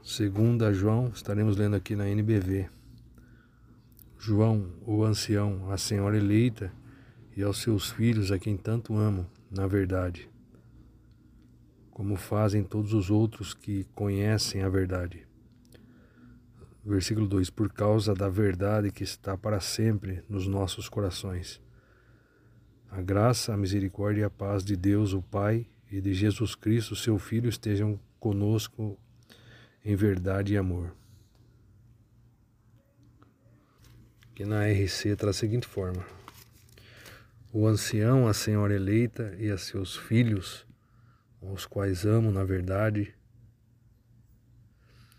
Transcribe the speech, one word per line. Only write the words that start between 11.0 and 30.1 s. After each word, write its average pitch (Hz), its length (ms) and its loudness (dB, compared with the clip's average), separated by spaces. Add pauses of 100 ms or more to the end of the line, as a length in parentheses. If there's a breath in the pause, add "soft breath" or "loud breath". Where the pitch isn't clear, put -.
como 101 240 -4
fazem 104 480 0
todos 107 300 -4
os 101 180 2
outros 107 420 0
que 98 300 -6 (100)
conhecem 101 680 0
a 95 80 0
verdade." 90 580 -2 (1600 loud breath)
Versículo 104 420 0
dois. 95 220 2
"Por 104 240 -2
causa 107 400 2
da 98 160 0
verdade 101 600 0
que - 140 -8
está - 320 -8
para 104 240 -2
sempre 98 720 -2
nos 95 180 -4
nossos 98 400 -2
corações. 92 720 -6 (1300 soft breath)
A 95 120 -8
graça, 107 520 4
a 101 40 0
misericórdia 101 640 0
e - 20 2
a 104 60 0
paz 98 340 -2
de 98 140 -2
Deus, 101 340 4
o 95 100 -2
Pai, 107 460 0 (240)
e 98 80 -6
de 98 140 0
Jesus 101 420 0
Cristo, 110 400 0
seu 107 240 0
Filho, 117 300 -2
estejam 104 500 -2 (180)
conosco 107 800 -2 (840 loud breath)
em 104 100 0
verdade 98 600 2